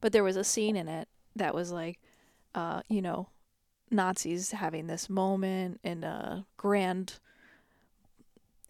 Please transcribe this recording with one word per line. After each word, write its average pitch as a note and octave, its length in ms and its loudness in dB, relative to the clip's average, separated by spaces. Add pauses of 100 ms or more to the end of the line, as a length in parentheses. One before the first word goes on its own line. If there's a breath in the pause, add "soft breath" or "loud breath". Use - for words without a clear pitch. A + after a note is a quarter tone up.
But A3 120 4
there G#3+ 120 8
was F#3+ 120 4
a G3+ 80 0
scene G#3+ 320 2
in E3 120 -4
it D#3+ 200 -6 (280)
that G#3 180 0
was, F3 160 -2
like, E3+ 280 -6 (560 soft breath)
uh, E3+ 340 -2
you G#3 120 2
know, F3+ 280 -4 (640)
Nazis F#3 640 0
having E3 340 -4
this E3 240 -6
moment F#3+ 720 0
in E3+ 200 -6
a F3 420 -6 (100)
grand F#3+ 640 2 (1500 soft breath)